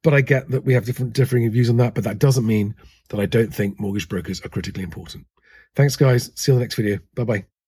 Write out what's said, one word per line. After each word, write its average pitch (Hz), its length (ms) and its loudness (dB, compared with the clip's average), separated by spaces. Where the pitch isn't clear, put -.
but 156 100 4
I 139 80 4
get 131 280 0
that 127 160 -4
we 131 80 2
have 120 120 2
different, 123 280 -6
differing 123 380 2
views 120 180 2
on 120 80 2
that, 120 160 2
but 110 100 -2
that 104 160 -4
doesn't 131 260 4
mean 107 300 0
that 107 100 -6
I 101 60 0
don't 113 280 0
think 101 260 -4
mortgage 101 300 -6
brokers 90 340 -8
are 87 60 -14
critically 95 340 -8
important. - 420 -14
Thanks, 139 200 4
guys. 123 400 2
See - 160 0
you 131 40 6
on 123 40 2
the 123 60 -2
next - 100 -12
video. 104 240 -2
Bye-bye. 110 400 -4